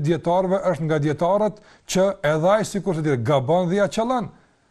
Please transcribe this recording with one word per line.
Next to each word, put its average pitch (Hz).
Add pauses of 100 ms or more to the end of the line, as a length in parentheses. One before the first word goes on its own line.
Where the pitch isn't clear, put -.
(120)
dietarëve 180
është 156
nga 156
dietarët 185 (320)
që 190 (240)
edhe 165
ai 220
sikur 180
të 156
thotë 120
gaban 151
dhe 202
ja 190
çallan. 226 (400)